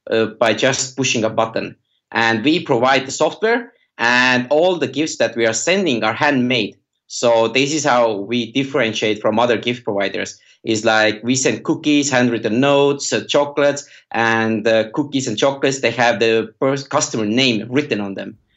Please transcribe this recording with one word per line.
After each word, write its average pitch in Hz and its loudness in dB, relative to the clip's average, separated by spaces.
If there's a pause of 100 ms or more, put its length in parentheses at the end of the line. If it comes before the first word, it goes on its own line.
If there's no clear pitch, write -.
(100)
uh, 113 2 (120)
by 113 2
just - -2
pushing 127 0
a 110 0
button. 110 -4 (340)
And 113 0
we 156 2
provide 131 2
the 135 -10
software, 220 -2 (240)
and 123 2
all 175 2
the 143 -2
gifts 143 -4
that 113 0
we 117 2
are 113 2
sending 165 0
are 110 0
handmade. 123 0 (320)
So 113 2
this 135 0
is 147 -2
how 123 4
we 113 -4
differentiate 117 -2
from 110 0
other 120 2
gift 120 -6
providers, 98 -4 (240)
is, 110 -2
like, 107 2
we 120 0
send 127 0
cookies, 147 0
handwritten 117 0
notes, 143 2
uh, 110 -2
chocolates, 143 0 (240)
and, 113 0
uh, 110 4 (100)
cookies 139 -2
and 107 -4
chocolates, 135 0
they 117 0
have 120 0
the 113 0
pers-, 135 -2
customer 139 -2
name 113 0
written 123 -2
on 101 -8
them. 101 -12 (180)